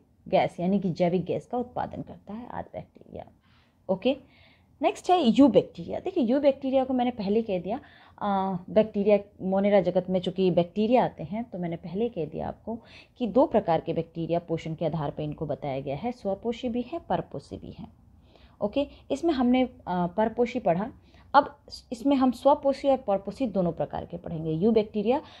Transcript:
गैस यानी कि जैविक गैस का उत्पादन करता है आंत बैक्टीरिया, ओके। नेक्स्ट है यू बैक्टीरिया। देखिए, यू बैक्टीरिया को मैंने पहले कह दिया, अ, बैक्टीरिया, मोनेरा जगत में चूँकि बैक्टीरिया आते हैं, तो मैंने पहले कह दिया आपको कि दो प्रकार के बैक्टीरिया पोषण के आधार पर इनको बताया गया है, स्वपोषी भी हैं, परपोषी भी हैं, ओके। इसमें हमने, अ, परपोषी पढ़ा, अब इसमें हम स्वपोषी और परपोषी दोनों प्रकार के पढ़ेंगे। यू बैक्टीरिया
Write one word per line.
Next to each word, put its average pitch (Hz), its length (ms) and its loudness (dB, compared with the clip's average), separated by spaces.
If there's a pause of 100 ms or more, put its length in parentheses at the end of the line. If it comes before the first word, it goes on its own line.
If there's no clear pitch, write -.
(280)
गैस 147 320 2
यानी 185 200 2
कि 185 100 -2
जैविक 170 360 0
गैस - 220 -4
का 247 100 -6
उत्पादन - 440 -6
करता 180 320 -16
है 233 140 -12
आंत - 260 -12
बैक्टीरिया, - 520 -16 (640)
ओके। 226 280 0 (640)
नेक्स्ट - 300 0
है 359 100 4
यू 254 260 8
बैक्टीरिया। 180 520 0
देखिए, 370 240 -2
यू 240 160 2
बैक्टीरिया 269 460 2
को 262 80 -4
मैंने 247 180 0
पहले 214 300 0
कह 202 180 -2
दिया, 190 200 -6 (420)
अ, 190 360 -2 (120)
बैक्टीरिया, 208 500 4 (220)
मोनेरा 196 400 4
जगत 180 280 0
में 185 100 2
चूँकि 185 320 0
बैक्टीरिया 208 540 2
आते - 180 -6
हैं, 196 200 -8
तो 226 140 -12
मैंने 170 180 -6
पहले 180 340 -6
कह 170 160 -6
दिया 156 220 -8
आपको - 320 -10 (380)
कि 240 100 -4
दो 240 180 4
प्रकार 202 360 2
के 165 120 -4
बैक्टीरिया 165 460 -2
पोषण 160 360 -6
के 165 100 -4
आधार 151 260 -2
पर 156 120 -8
इनको 151 220 -6
बताया 139 340 -6
गया 139 160 -6
है, 202 160 -6
स्वपोषी 233 580 -6
भी 240 120 -4
हैं, 339 260 -10
परपोषी - 500 -6
भी - 140 -14
हैं, - 220 -16 (680)
ओके। 277 260 -2 (240)
इसमें 320 220 -2
हमने, 254 300 2
अ, 247 140 -8 (100)
परपोषी 220 720 -2
पढ़ा, 196 320 0 (440)
अब 285 240 4 (320)
इसमें 277 240 2
हम 262 160 4
स्वपोषी 277 580 2
और 262 80 4
परपोषी 202 500 -2
दोनों 180 240 0
प्रकार 151 340 -6
के 170 120 -12
पढ़ेंगे। 165 340 -6
यू 175 200 2
बैक्टीरिया 214 500 0 (180)